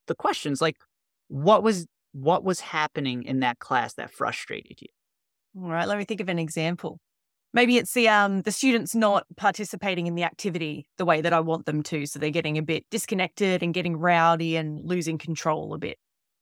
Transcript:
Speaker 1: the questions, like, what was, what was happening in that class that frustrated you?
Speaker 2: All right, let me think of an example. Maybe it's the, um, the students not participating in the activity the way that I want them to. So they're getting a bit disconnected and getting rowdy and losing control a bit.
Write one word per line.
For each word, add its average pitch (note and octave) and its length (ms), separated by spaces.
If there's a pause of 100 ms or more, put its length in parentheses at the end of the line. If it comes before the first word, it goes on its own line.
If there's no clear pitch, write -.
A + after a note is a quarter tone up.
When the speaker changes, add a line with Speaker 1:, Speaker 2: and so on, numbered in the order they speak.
Speaker 1:
the - 80
questions, - 460
like, D#3+ 160 (500)
what F3+ 360
was, G3 220 (280)
what D3 300
was F#3 180
happening C#3 600
in C3 180
that B2 180
class A#2+ 360
that - 160
frustrated - 680
you? - 60 (760)
Speaker 2:
All F3+ 80
right, E3+ 180
let G3+ 100
me G3+ 80
think G#3 160
of F3+ 80
an E3+ 100
example. E3 600 (540)
Maybe B3 240
it's - 160
the, A#3+ 160
um, G3+ 320
the G#3+ 100
students A3+ 440
not G#3 320 (100)
participating F#3+ 720
in E3+ 80
the F3 80
activity E3 640 (100)
the F#3 80
way D#3+ 160
that E3+ 120
I E3 80
want D#3+ 260
them D3+ 160
to. D3 240
So - 100
they're D3+ 140
getting D#3 260
a D#3 60
bit - 260
disconnected F#3 720
and E3+ 120
getting E3+ 240
rowdy E3 580
and D3+ 280
losing E3 340
control D#3 560
a D#3 40
bit. - 220 (420)